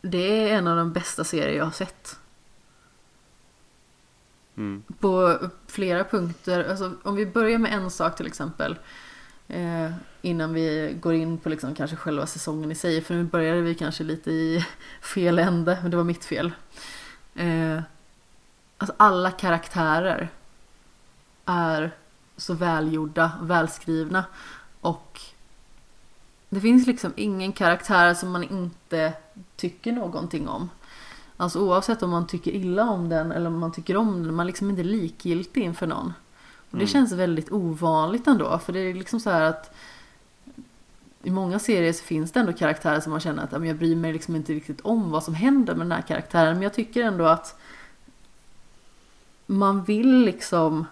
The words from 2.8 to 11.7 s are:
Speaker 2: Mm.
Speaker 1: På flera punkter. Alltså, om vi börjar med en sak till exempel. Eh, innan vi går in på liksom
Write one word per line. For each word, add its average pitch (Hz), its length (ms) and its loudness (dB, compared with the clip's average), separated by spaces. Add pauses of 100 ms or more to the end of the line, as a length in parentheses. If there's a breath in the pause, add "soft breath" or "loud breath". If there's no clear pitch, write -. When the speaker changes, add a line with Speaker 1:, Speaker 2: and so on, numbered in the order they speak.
Speaker 2:
Mm. 101 260 -8 (180)
Speaker 1:
På 185 380 4 (280)
flera 185 380 -2
punkter. 175 680 -2
Alltså, 185 220 -4 (100)
om 202 140 -4
vi 208 100 0
börjar 226 320 2
med 220 140 2
en 190 180 -4
sak 165 260 -2
till 165 100 -8
exempel. 160 520 -6 (720 loud breath)
Eh, 165 420 -4 (320)
innan 165 320 -2
vi 156 460 -2
går 165 140 2
in 165 240 0
på 160 100 -6
liksom 151 260 -4